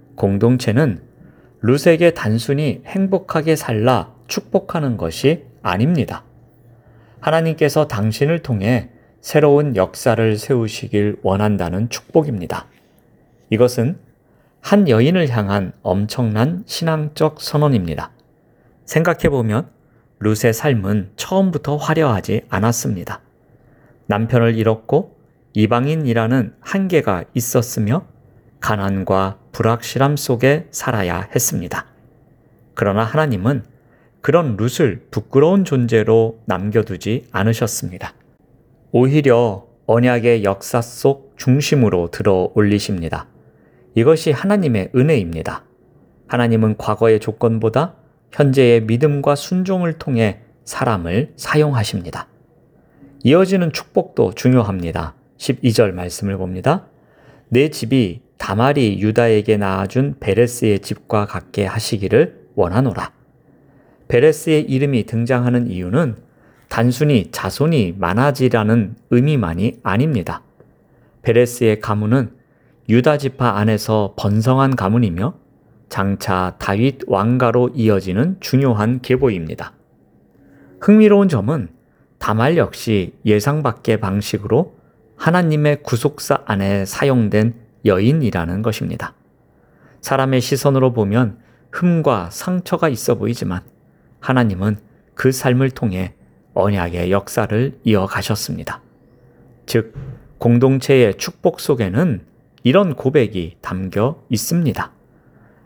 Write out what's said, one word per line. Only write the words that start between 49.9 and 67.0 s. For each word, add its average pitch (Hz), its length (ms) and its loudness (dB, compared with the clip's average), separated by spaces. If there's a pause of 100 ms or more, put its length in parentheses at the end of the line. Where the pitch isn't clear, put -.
통해 113 480 -2 (240)
사람을 104 720 -2
사용하십니다. 135 920 -2 (960)
이어지는 180 480 4
축복도 - 600 -2
중요합니다. 92 840 0 (220)
십이 - 360 -2
절 104 200 2
말씀을 90 440 -6
봅니다. 92 500 -4 (600)
"내 139 220 2
집이 117 520 -2 (160)
다말이 113 640 0
유다에게 107 560 2
낳아준 101 640 -2
베레스의 107 600 0
집과 - 460 -4
같게 98 400 -6
하시기를 110 880 -2
원하노라." 95 560 -2 (1000)
베레스의 151 540 2
이름이 131 420 0
등장하는 123 640 0
이유는 101 500 -2 (500)
단순히 123 640 0